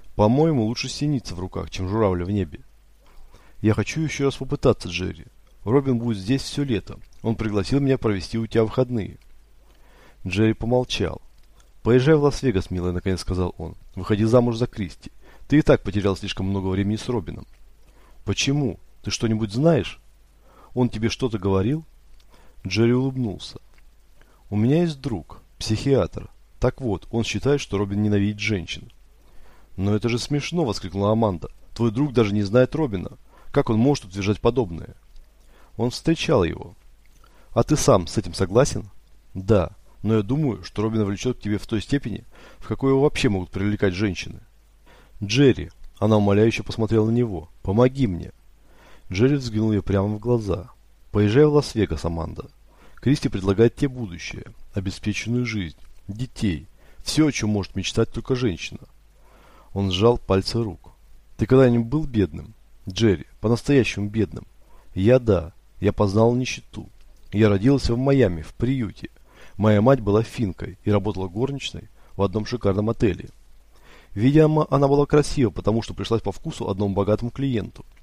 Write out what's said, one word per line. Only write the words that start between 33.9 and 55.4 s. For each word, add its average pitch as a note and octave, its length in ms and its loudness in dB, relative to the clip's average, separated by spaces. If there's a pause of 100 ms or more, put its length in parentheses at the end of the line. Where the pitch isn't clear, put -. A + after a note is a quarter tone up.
утверждать G2 340 -2
подобное?" F#2+ 560 -2 (800)
"Он A#2 140 -2
встречал D#3+ 540 0
его". D#2+ 320 -6 (760)
"А A#2 120 2
ты D3+ 120 2
сам G#2 320 4
с - 100 -4
этим F#2 160 -6
согласен?" G#2 560 0 (440)
"Да, F#2+ 380 0 (300)
но A2 140 0
я A2 60 2
думаю, A#2+ 420 -2
что - 200 -6
Робина A2 220 0
влечет G2+ 320 -4
к - 40 -16
тебе G#2 160 -2
в - 100 -8
той G#2+ 140 -2
степени, B2 420 -4 (360)
в - 80 -14
какой C3+ 240 0
его C3+ 100 4
вообще C#3+ 280 2
могут F#2 200 -2
привлекать G2+ 440 0
женщины". F#2+ 460 -4 (840)
"Джерри", G#2 480 4 (280)
она G#2+ 180 4
умоляюще G#2 460 4
посмотрела A2 440 0
на A2+ 40 0
него, A2 380 -2 (140)
"помоги B2+ 440 2
мне". E2 240 -6 (800)
Джерри B2 240 4
взглянул A2 360 0
ей G2+ 100 2
прямо G2 260 0
в G#2 120 -4
глаза. G#2+ 500 -2 (420)
"Поезжай G#2+ 340 6
в D3+ 80 2
Лас-Вегас, A2 520 0
Аманда. E2 440 -6 (460)
Кристи C3+ 340 0
предлагает G2 460 2
тебе C#3+ 140 -2
будущее, A2 560 -12 (280)
обеспеченную G#2+ 720 -4